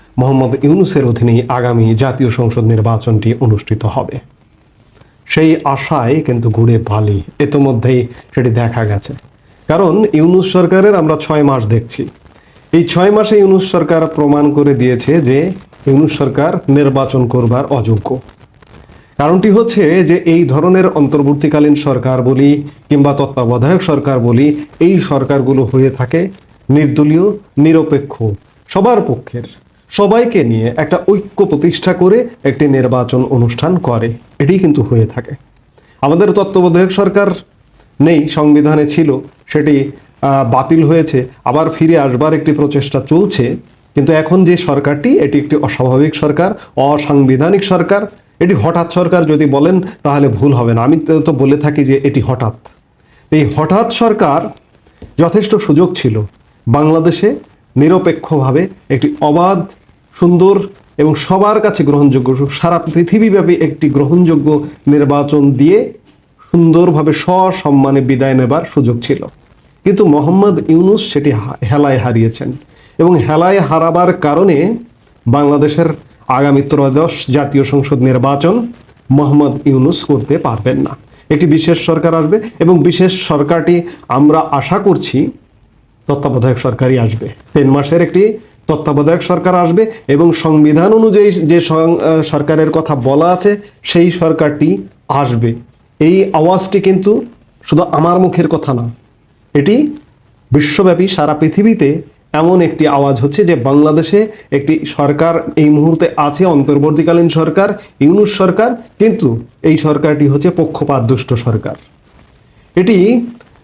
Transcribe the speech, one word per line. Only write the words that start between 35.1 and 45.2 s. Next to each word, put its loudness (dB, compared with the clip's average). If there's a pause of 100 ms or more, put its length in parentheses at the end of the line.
আমাদের 2
তত্ত্বাবধায়ক 2
সরকার 0 (760)
নেই, 2
সংবিধানে 2
ছিল, 0 (280)
সেটি, 0 (320)
আহ, 0
বাতিল 2
হয়েছে, 0 (160)
আবার -2
ফিরে 2
আসবার 0
একটি -2
প্রচেষ্টা -2
চলছে। 0 (380)
কিন্তু 0
এখন 2
যে 4
সরকারটি, 0
এটি 0